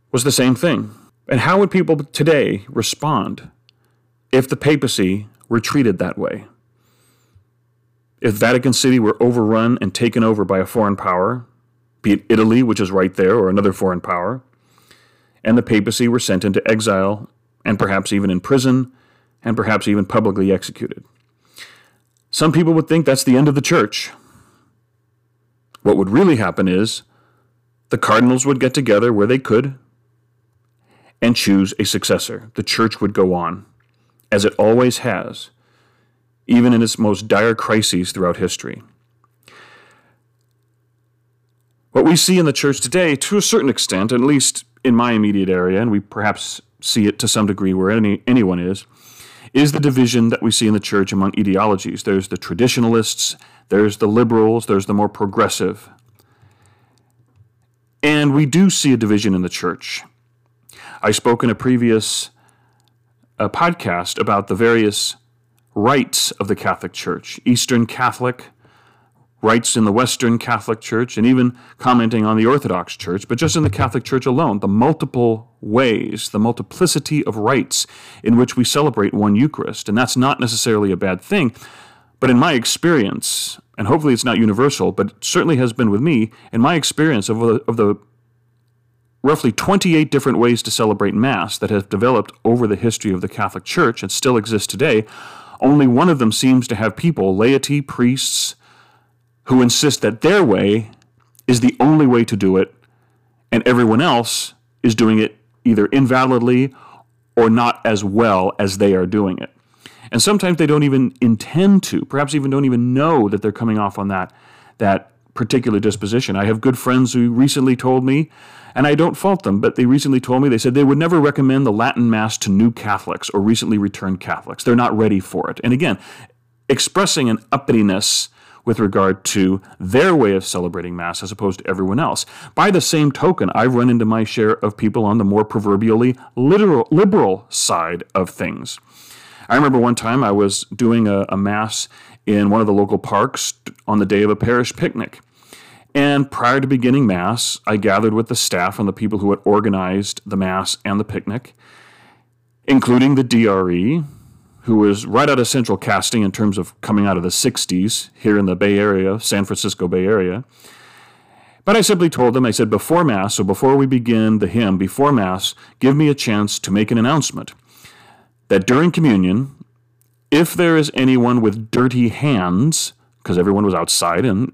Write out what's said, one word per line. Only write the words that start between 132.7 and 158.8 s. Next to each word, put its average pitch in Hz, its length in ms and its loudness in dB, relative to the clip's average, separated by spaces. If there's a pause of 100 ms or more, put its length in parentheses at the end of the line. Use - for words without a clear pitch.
the 180 100 2
same 151 300 0
token, 147 460 -2
I've 123 180 2
run 123 160 2
into 117 140 2
my 110 180 0
share 107 300 0 (120)
of 104 120 -4
people 110 280 -2
on 104 140 2
the 104 60 2
more 101 200 2
proverbially 110 720 0 (200)
literal, 156 560 2
liberal 160 560 2
side 85 560 -4 (100)
of 92 160 -2
things. - 480 -10 (680)
I 120 80 2
remember 135 240 4
one 120 160 2
time 117 260 -2
I 107 80 0
was 101 320 0 (120)
doing 113 340 2
a, 98 200 0
a 95 80 -6
Mass 104 520 -4 (360)
in 104 260 2
one 110 100 2
of 107 80 2
the 104 40 2
local 101 260 0
parks - 560 -2 (340)
on 107 100 0
the 101 80 0
day 101 160 2
of 104 80 2
a 104 60 0
parish 120 360 -2
picnic. - 480 -8 (720)
And 143 380 0
prior 123 300 0
to 131 80 -2
beginning 131 360 2
Mass, 98 640 -2
I 107 100 0
gathered 104 380 0
with 110 140 -2
the 117 80 -4
staff 95 420 -4
and 107 80 -2
the 98 60 -2
people 107 260 -4
who 101 120 0
had 98 140 -2
organized 98 800 -2
the 101 120 -8
Mass 92 480 -4
and 101 160 -4
the 107 40 -4
picnic, 104 500 -10 (1160)
including 131 480 4
the 131 80 2
D 117 240 2
R 95 240 2
E, 123 320 0 (580)
who 113 140 0
was 104 300 2
right 123 220 2
out 135 120 2
of 113 80 0
central 113 280 -2
casting 107 460 -2
in 95 80 0
terms 104 260 -2
of - 260 -10
coming 104 220 0
out 98 120 0
of 87 80 -4
the 90 80 -4
sixties - 800 -4
here 104 240 0
in 101 80 0
the 92 80 0
Bay 101 240 0
Area, 101 400 0